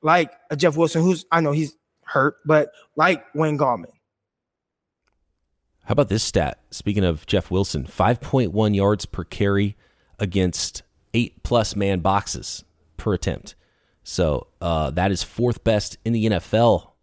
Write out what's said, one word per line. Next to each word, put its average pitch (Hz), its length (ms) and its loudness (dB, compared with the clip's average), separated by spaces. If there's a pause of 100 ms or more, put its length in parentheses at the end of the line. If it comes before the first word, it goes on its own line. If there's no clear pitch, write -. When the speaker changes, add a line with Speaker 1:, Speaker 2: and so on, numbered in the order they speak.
Speaker 1:
like 160 300 2 (180)
a 156 60 -6
Jeff 151 220 0
Wilson, 160 260 2
who's, 180 260 0
I 165 120 2
know 151 100 0
he's 151 240 -2 (300)
hurt, 139 400 0
but 151 260 2 (240)
like 165 300 2 (100)
Wayne 151 220 0
Gallman. 123 340 -2 (1900)
Speaker 2:
How - 80 -4
about 139 160 2
this 107 160 0
stat? - 380 -2 (100)
Speaking 104 320 -2
of 85 220 0
Jeff - 260 -2
Wilson, 92 340 -2
five 113 360 0
point 117 320 -2
one 104 200 2
yards 98 320 2
per - 200 -10
carry 101 500 0 (440)
against 92 640 -2 (300)
eight-plus - 640 -2
man 98 240 0
boxes 95 640 -4 (340)
per 107 160 -2
attempt. - 420 -6 (480)
So, 76 440 -2 (140)
uh, 78 300 -2
that 90 200 0
is 90 100 -2
fourth - 420 -4
best 110 420 -2
in 117 80 -2
the 110 120 0
N 110 80 2
F - 200 -4
L 110 500 2